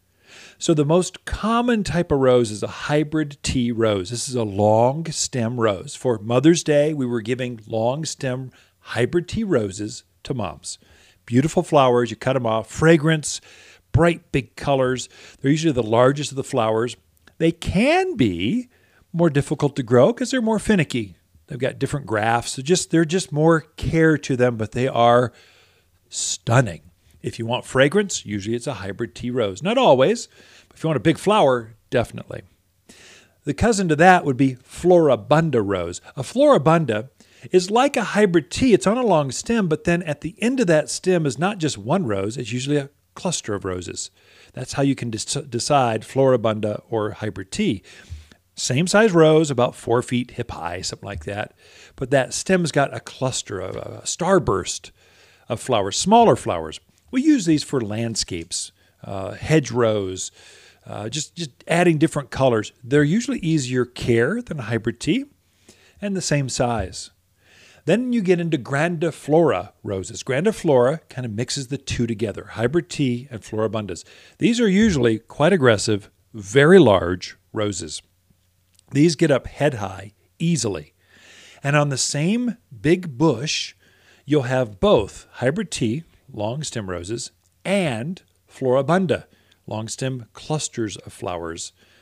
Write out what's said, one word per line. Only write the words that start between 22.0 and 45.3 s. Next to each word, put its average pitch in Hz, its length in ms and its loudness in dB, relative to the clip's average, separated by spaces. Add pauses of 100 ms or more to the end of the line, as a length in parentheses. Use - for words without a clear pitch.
grafts. 110 460 0
So 131 100 -10
just, 175 300 0
they're 165 120 4
just 170 280 -4
more 156 300 4 (140)
care 160 420 2
to 139 180 -4
them, 120 200 2
but 110 140 -4
they 123 160 -2
are 120 460 4 (760)
stunning. 117 720 -2 (400)
If - 160 -10
you 113 60 -6
want 117 220 -4
fragrance, 147 580 2
usually 104 320 -4
it's 120 100 -8
a 135 80 -6
hybrid 98 400 -8
tea 123 160 -8
rose. 113 320 -2
Not 214 140 -2
always, 180 500 4 (420)
but - 100 -20
if - 40 -20
you 160 60 -2
want 151 80 0
a 113 40 -4
big 160 180 2
flower, 131 560 2 (160)
definitely. 113 520 -4 (1000)
The 147 80 -4
cousin 202 360 0
to 151 80 2
that 180 280 6
would 135 140 -2
be 135 160 2
Floribunda 147 1080 2
rose. 90 380 -4 (160)
A 131 60 -6
Floribunda 160 880 2 (400)
is 180 200 2
like 269 260 2
a 220 80 -2
hybrid 175 460 0
tea. 254 220 2
It's 180 140 4
on 208 100 2
a 254 80 -2
long 151 280 2
stem, 226 360 -2
but 156 160 -2
then 175 200 0
at 151 180 -8
the 160 160 -10
end 254 220 -2
of 208 80 0
that 151 200 2
stem 175 380 0
is 117 120 -4
not 196 200 -2
just 156 180 -2
one 135 300 -2
rose. 104 320 -2
It's 117 140 -8
usually 139 260 -2
a 135 100 -6 (260)
cluster - 400 -6
of 95 120 -6
roses. 92 440 -8 (440)
That's 127 200 -12
how 143 80 -2
you 139 120 2
can 120 160 -8
dis-, - 240 -6 (140)